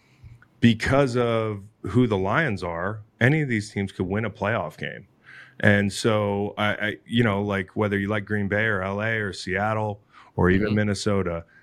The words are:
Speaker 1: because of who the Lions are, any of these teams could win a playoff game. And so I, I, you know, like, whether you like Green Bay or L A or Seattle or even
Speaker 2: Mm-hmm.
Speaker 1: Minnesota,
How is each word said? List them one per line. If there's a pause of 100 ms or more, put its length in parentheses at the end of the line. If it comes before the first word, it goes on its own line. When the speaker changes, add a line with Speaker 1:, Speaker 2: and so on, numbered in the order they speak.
(600)
Speaker 1:
because
of (220)
who
the
Lions
are, (180)
any
of
these
teams
could
win
a
playoff
game. (540)
And
so
I,
I,
you
know,
like,
whether
you
like
Green
Bay
or
L
A
or
Seattle (360)
or
even
Speaker 2:
Mm-hmm.
Speaker 1:
Minnesota, (180)